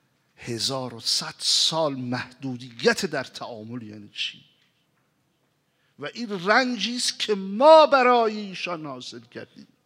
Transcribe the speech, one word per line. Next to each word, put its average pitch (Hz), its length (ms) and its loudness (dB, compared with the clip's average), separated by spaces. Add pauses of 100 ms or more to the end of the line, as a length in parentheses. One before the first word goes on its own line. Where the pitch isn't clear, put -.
(380)
هزار 123 560 -6
و 113 60 -16
صد - 380 -4
سال 160 580 0
محدودیت 123 1080 -4
در 143 180 -6
تعامل 117 580 -12
یعنی 107 280 -18
چی. - 360 -10 (1500)
و 139 60 -12
این 196 420 -8
رنجی 240 480 2
است - 240 -4
که 214 160 -2
ما 247 500 8
برای 247 520 4
ایشان 175 480 -8
حاصل 123 340 -12
کردیم. - 480 -16 (180)